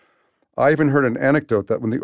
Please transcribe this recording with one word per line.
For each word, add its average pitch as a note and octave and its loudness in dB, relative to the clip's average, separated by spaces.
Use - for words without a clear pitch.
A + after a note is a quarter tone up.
I C3+ 4
even D3+ 2
heard C#3 2
an A2+ -2
anecdote C3+ 0
that A2+ -2
when A2+ -4
the B2 -4